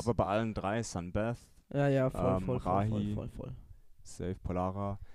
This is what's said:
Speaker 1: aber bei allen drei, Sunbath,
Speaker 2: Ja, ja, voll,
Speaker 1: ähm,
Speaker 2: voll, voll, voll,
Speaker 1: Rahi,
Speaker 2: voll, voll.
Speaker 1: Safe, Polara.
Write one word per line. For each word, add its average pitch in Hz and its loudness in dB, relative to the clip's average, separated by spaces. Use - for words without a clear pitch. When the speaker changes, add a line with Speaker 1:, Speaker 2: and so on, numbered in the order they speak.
Speaker 1:
aber 117 4
bei 95 4
allen 107 2
drei, 101 0
Sunbath, 104 -2
Speaker 2:
Ja, 143 4
ja, 135 4
voll, 92 2
Speaker 1:
ähm, 92 -2
Speaker 2:
voll, 92 0
voll, - -
voll, 92 0
Speaker 1:
Rahi, 104 0
Speaker 2:
voll, 113 -4
voll. - -10
Speaker 1:
Safe, 90 -6
Polara. 92 -2